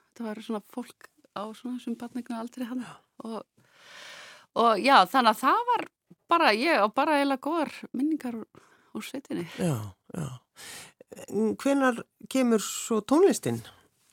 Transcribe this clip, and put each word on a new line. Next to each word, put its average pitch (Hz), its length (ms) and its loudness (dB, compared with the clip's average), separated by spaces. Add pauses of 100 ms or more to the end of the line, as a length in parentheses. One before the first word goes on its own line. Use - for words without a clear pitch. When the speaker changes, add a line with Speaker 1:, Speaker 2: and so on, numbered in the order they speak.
Speaker 1:
Þetta - 260 -16
var 214 160 -10
svona 214 240 -8
fólk - 420 -16 (200)
á 196 200 -10
svona 247 280 -12
þessum 233 220 -8
barneignaraldri 240 680 -10
þarna. 240 200 -8
Speaker 2:
Já. - 100 -18 (200)
Speaker 1:
Og, 226 300 -12 (1120)
og 220 260 4
já, 262 140 8 (100)
þannig 240 260 4
að - 80 -4
það 359 240 2
var 480 220 0 (380)
bara, 330 280 4
ég 247 300 2
á 208 60 4
bara 294 300 0
eiginlega 277 240 0
góðar 302 300 -4 (160)
minningar 262 500 -4
úr, - 80 -14 (480)
úr 214 120 -10
sveitinni. 175 480 -8
Speaker 2:
Já, 175 200 0 (340)
já. 156 180 -8 (960)
En 208 340 -2
hvenær 269 460 0 (240)
kemur 240 360 2
svo - 380 -4
tónlistin? 233 640 2 (500)